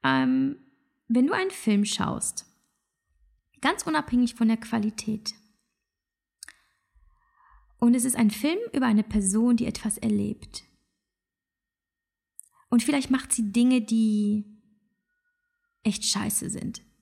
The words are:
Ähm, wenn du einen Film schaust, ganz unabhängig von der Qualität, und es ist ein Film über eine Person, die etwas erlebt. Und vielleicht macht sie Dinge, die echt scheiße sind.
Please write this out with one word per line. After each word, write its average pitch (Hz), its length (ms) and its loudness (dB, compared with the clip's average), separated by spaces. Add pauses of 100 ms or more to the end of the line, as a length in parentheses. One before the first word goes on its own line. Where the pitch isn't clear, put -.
Ähm, 131 540 2 (520)
wenn 247 180 4
du 320 80 0
einen 381 160 -2
Film 208 340 0
schaust, - 600 -4 (1120)
ganz 330 220 0
unabhängig 247 520 0
von 226 140 2
der 226 80 2
Qualität, 214 760 -6 (2500)
und 240 140 6
es 240 100 0
ist 254 100 -2
ein 220 160 4
Film 311 280 -2 (160)
über 262 120 0
eine 214 160 4
Person, 214 540 2
die 240 80 0
etwas - 320 -6
erlebt. 208 680 -4 (2000)
Und 240 140 4
vielleicht 277 280 0
macht 269 220 -2
sie 214 200 -2
Dinge, 247 280 4
die 214 640 0 (1400)
echt 208 220 -2
scheiße - 460 -4
sind. - 320 -8 (200)